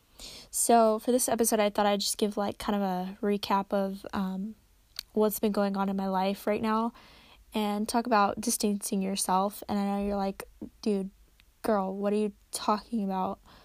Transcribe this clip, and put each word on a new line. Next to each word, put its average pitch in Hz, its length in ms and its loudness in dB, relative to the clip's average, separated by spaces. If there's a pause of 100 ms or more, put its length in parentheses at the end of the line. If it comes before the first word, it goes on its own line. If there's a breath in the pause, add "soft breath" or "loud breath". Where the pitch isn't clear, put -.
(520 loud breath)
So 226 480 4
for 240 140 0
this 254 160 2
episode, 233 320 2
I 208 80 4
thought 208 160 2
I'd 202 160 2
just - 160 -4
give, 208 180 0
like, 202 220 -2
kind - 180 -2
of 202 60 2
a 190 400 -2
recap 202 500 0
of, 196 400 -2
um, 190 440 -4 (580)
what's 214 260 2
been 214 140 0
going 202 240 0
on 196 100 0
in 196 80 -2
my 196 120 -2
life 190 380 0
right 208 160 0
now 220 300 0 (640 loud breath)
and 208 340 -2
talk 233 180 0
about 214 360 2
distancing 208 600 -2
yourself. 190 680 0
And 208 100 -2
I 202 60 0
know 202 200 -2
you're 202 120 -2
like, 196 260 -4 (380)
"Dude, 196 300 0 (500)
girl, 196 340 0
what 202 160 -2
are 208 60 2
you 214 160 0 (180)
talking 214 540 -2
about? 190 340 -2 (240 loud breath)